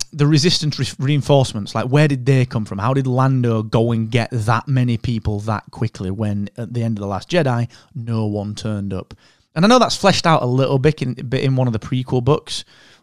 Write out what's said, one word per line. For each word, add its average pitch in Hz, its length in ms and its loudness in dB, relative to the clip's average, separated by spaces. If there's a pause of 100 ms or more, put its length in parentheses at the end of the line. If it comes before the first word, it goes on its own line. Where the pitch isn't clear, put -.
(120)
the 147 140 2
Resistance 151 540 2
re-, - 260 -6
reinforcements. 135 680 2
Like, 110 120 -2
where 147 220 4
did 127 180 -2
they 135 180 4
come 120 200 -4
from? 98 140 -8
How 110 160 0
did 139 120 0
Lando 123 560 2
go 113 300 2
and 113 180 -2
get 113 220 0
that 117 340 0
many 123 320 2
people 110 420 -2
that 107 300 -4
quickly 101 400 -6
when 101 460 -4
at 117 180 -10
the 120 80 -2
end 113 160 -2
of 101 40 -8
The 101 40 -6
Last 98 240 -6
Jedi, 127 380 0 (260)
no 113 320 -4
one 104 300 -4
turned 101 360 -6
up? - 220 -10 (400)
And 160 100 0
I 208 40 6
know 247 100 6
that's - 180 2
fleshed - 300 2
out 160 160 4
a 127 40 -2
little 131 340 2
bit 151 200 0
in, 127 140 -4
bit 123 300 -4
in 131 100 2
one 127 140 2
of 117 40 -2
the 110 60 -2
prequel 127 460 -2
books, - 400 0 (380)